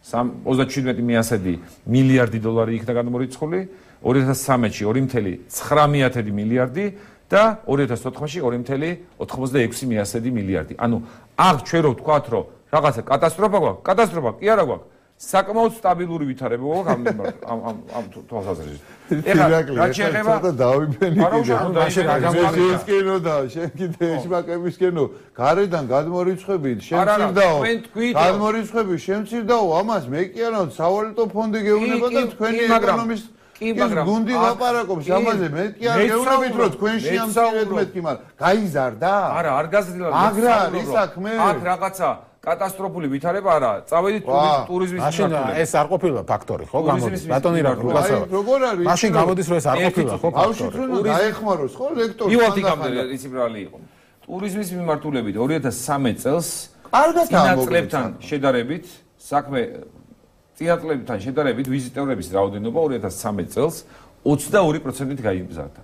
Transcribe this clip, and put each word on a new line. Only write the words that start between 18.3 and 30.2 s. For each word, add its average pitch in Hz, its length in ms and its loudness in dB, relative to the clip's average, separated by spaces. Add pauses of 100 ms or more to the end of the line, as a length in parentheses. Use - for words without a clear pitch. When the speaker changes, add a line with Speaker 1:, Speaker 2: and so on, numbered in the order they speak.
Speaker 1:
ეხლა 180 240 4
Speaker 2:
ირაკლი, 160 320 2
Speaker 1:
რა 175 80 4
Speaker 2:
ეხლა - 80 -2
Speaker 1:
შეეხება 208 400 0
Speaker 2:
ცოტა 185 180 0
დავიბენი 147 680 2
Speaker 1:
არა, 190 160 4
Speaker 2:
კიდე. 233 140 2
Speaker 1:
უშუალოდ 180 260 0
Speaker 3:
მაშინ 175 240 2
რა 147 160 2
Speaker 1:
დავიბენი. 165 240 2
Speaker 3:
გამოვიდა? 175 320 4
Speaker 2:
ეს 170 80 -2
კენო 196 400 2
და 160 120 0 (120)
შენ 165 240 -6
კიდე 170 320 -6
Speaker 1:
ხო. 165 160 0
Speaker 2:
ეშმაკების 170 580 -4
კენო, 175 280 2 (260)
გარედან 165 560 2
გადმორიცხვებით 170 920 0
Speaker 1:
არა, - 100 -16
არა, 185 240 2
Speaker 2:
შემცირდაო. 190 400 4
Speaker 1:
თქვენ 226 320 0
თქვით, 233 280 -2
რომ 151 40 4
Speaker 2:
გადმორიცხების 208 840 0
შემცირდაო, 220 640 0 (120)
ამას 202 320 0
მე 147 160 -2